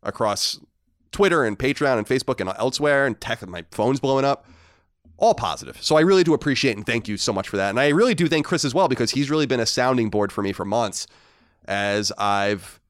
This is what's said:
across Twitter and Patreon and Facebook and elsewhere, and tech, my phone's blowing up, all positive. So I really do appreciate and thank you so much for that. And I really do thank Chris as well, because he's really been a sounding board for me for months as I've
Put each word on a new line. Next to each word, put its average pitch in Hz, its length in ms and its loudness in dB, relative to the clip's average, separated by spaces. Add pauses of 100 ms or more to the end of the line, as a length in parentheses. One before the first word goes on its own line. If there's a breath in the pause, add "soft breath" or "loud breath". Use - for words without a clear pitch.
across - 540 -4 (540)
Twitter 185 320 2
and 104 160 -2
Patreon 135 400 0
and 104 80 -4
Facebook 127 320 -2
and 95 180 -4
elsewhere, 139 480 0
and 117 140 -4
tech, 113 280 -6
my 87 240 -12
phone's 127 280 0
blowing 135 260 2
up, 139 220 -2 (720 soft breath)
all 220 180 4
positive. - 460 -6
So - 140 2
I 156 60 6
really 185 220 6
do 165 100 4
appreciate 131 440 0
and 104 80 -10
thank 117 220 -2
you 104 100 -4
so - 140 -2
much 95 160 -2
for 104 100 -4
that. 98 120 2
And 107 100 -2
I 143 100 4
really 208 260 4
do 165 120 2
thank 151 200 0
Chris 160 180 0
as 127 80 -2
well, 180 140 2
because 123 240 0
he's 139 180 -2
really 151 160 0
been 123 160 0
a 113 60 0
sounding 123 420 0
board 101 220 -2
for - 100 -6
me 98 100 -2
for 92 140 -6
months 104 400 -4 (640 soft breath)
as 101 500 -2
I've 101 600 -2 (100)